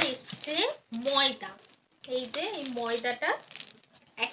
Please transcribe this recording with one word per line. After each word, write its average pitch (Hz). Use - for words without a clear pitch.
এসছে -
ময়দা, 269
এই 254
যে 311
এই 277
ময়দাটা, 240
এক -